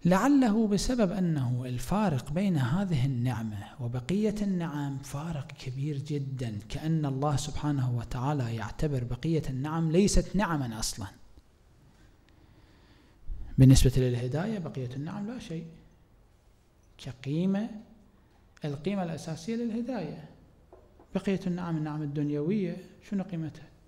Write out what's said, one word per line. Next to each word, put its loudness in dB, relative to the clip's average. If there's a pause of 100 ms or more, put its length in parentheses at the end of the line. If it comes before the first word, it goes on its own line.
لعله 6
بسبب 2
أنه 0
الفارق 0
بين 2
هذه 2
النعمة -2 (100)
وبقية -2
النعم -4
فارق -8
كبير -6
جدا، -4 (100)
كأن 0
الله 0
سبحانه 0
وتعالى -2
يعتبر -2
بقية 0
النعم 0
ليست 6
نعما 0
أصلا. -6 (2500)
بالنسبة 10
للهداية 0
بقية -8
النعم -6
لا -8
شيء، -10 (1300)
كقيمة، -2 (960)
القيمة -2
الأساسية -6
للهداية. -6 (880)
بقية 0
النعم، -2
النعم -4
الدنيوية، 0 (320)
شنو -2
قيمتها؟ -8 (200)